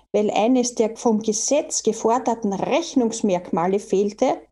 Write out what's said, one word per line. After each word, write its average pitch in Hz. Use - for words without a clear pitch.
weil 208
eines 240
der 220
vom 220
Gesetz 277
geforderten 226
Rechnungsmerkmale 196
fehlte, 208